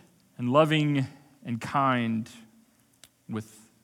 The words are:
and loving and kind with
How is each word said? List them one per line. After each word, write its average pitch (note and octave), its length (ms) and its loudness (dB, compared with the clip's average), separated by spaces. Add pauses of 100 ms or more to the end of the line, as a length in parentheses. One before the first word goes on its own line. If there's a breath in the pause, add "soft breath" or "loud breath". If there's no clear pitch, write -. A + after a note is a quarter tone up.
(380)
and B2 120 -2
loving D3 580 2 (360 loud breath)
and A#2 160 -6
kind A#2+ 720 0 (960)
with G#2+ 400 -12 (160)